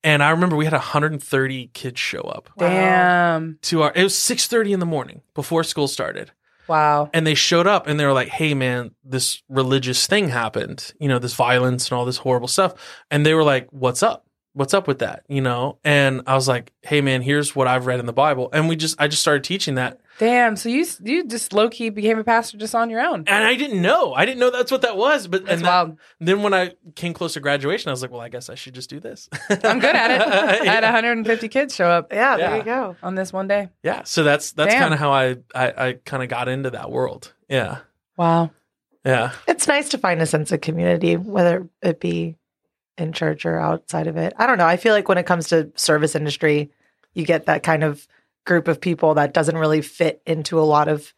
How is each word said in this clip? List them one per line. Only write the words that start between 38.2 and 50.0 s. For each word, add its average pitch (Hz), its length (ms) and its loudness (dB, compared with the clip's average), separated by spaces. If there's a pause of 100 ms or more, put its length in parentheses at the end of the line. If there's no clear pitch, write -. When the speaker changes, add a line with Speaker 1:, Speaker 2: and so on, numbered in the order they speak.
Speaker 1:
Yeah. 127 280 0 (160)
Speaker 2:
It's - 200 0
nice 294 220 0
to - 80 -2
find 170 240 0
a 160 40 2
sense 156 260 -2
of 160 100 -2
community, 170 560 0
whether 185 500 0 (140)
it 170 180 -2
be 170 380 -4 (600)
in 160 140 -6
church 156 340 -4
or 165 140 0
outside 160 480 -2
of 156 100 -6
it. 165 200 -4
I 220 100 2
don't 247 120 2
know. 170 80 4
I 175 100 4
feel 220 160 2
like 208 160 0
when 185 80 4
it 180 80 -2
comes 170 240 0
to 156 260 2
service 151 400 0
industry, 147 560 0 (440)
you 151 100 -4
get 160 220 0
that 151 160 0
kind 156 200 2
of 147 240 -4 (380)
group 170 220 2
of 160 140 0
people 160 340 2
that 147 180 2
doesn't 160 240 2
really 156 240 2
fit - 440 -2